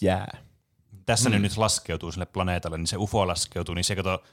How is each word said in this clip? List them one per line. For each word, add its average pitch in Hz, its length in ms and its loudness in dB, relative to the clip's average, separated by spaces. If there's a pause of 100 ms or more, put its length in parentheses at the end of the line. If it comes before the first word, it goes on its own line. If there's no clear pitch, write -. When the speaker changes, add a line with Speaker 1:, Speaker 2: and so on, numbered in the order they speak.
Speaker 1:
jää. 95 360 2 (680)
Speaker 2:
Tässä 120 240 4
Speaker 3:
Mm. 113 40 4
Speaker 2:
ne 104 60 6
nyt 101 180 0
laskeutuu 85 540 0
sille 90 140 -6
planeetalle, 87 520 -2
niin 82 100 -4
se 101 100 -4
ufo 101 300 0
laskeutuu, 85 480 -4
niin 87 80 -2
se 90 120 0
kato 92 380 -2